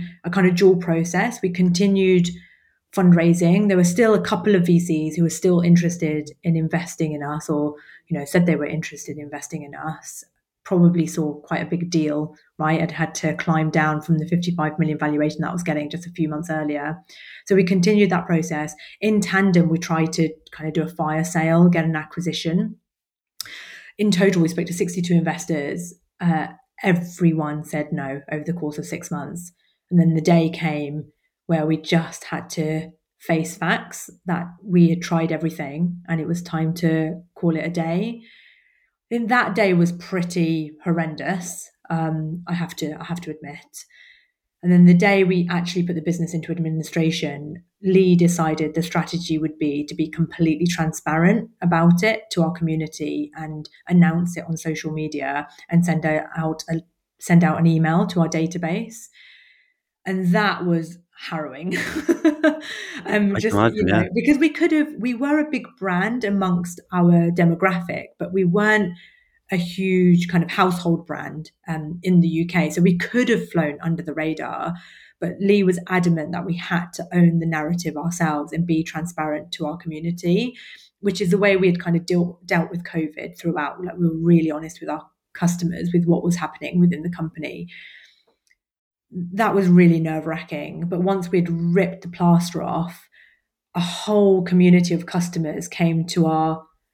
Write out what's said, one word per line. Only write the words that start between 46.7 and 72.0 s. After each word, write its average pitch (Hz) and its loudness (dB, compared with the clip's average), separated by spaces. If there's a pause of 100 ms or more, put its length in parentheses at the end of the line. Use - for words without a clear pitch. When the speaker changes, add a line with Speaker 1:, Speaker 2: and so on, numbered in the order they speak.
Speaker 1:
Lee 185 4
decided 160 2
the 165 0
strategy 170 -4
would 156 -4
be 147 -2
to - -14
be 156 -4
completely 160 -2
transparent 170 0 (120)
about 175 4
it 220 0 (100)
to 175 0
our 160 0
community 156 -4
and 156 -12 (180)
announce 175 4
it - -8
on 165 -6
social 156 -6
media 147 -6 (220)
and 170 4
send 160 0
a-, 156 0 (100)
out 160 -4
a, 165 -4 (400)
send 175 6
out 156 2
an 170 4
email 160 2
to 175 0
our 160 0
database. 170 -6 (1000)
And 185 0
that 196 0
was 165 -2 (180)
harrowing. 156 -8
<laughs> - -6 (1160)
Um, 208 2
Speaker 2:
I 202 0
can - -2
Speaker 1:
just, 220 0
Speaker 2:
imagine, - 4
Speaker 1:
you 208 0
know, - 4
Speaker 2:
yeah. 170 0
Speaker 1:
because 277 4
we 311 4
could 320 0
have, 302 2 (100)
we 240 -4
were 285 0
a 302 0
big 269 -6 (120)
brand 196 -2
amongst 185 -2 (120)
our 175 4
demographic, 175 0 (120)
but 175 -8
we 190 0
weren't 208 2 (580)
a 190 0
huge 180 2
kind 170 0
of - -6
household 175 0
brand, 147 -12 (160)
um, 160 -8